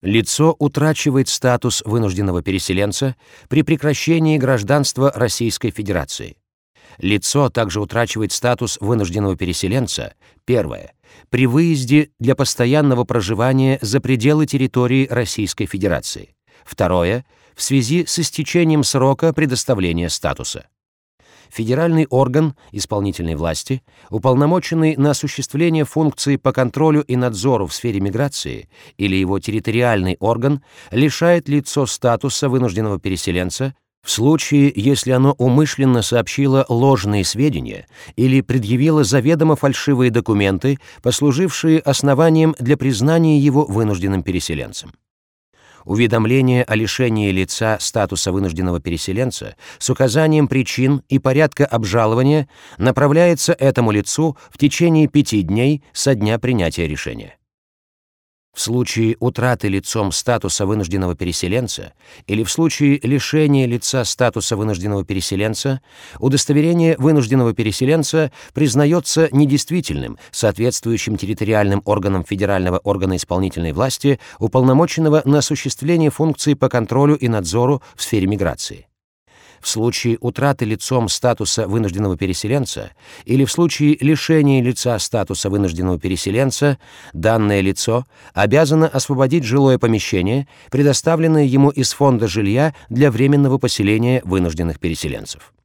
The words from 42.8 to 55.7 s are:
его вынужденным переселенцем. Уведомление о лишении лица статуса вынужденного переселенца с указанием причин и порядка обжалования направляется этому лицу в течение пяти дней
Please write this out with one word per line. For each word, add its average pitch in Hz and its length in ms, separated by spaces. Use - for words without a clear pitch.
его 143 280
вынужденным 98 580
переселенцем. 76 680
Уведомление 120 800
о 110 120
лишении 107 540
лица 98 480
статуса 98 540
вынужденного 90 480
переселенца 95 800
с - 100
указанием 143 580
причин 131 600
и 135 100
порядка 139 460
обжалования 117 840
направляется 147 720
этому 127 400
лицу 139 460
в - 80
течение 156 520
пяти 113 320
дней 120 500